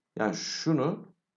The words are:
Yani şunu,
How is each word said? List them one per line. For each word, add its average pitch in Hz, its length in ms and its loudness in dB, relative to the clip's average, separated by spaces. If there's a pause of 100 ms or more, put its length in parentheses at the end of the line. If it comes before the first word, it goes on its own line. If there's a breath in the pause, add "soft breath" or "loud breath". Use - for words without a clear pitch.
(180)
Yani 107 180 2
şunu, - 760 0 (220)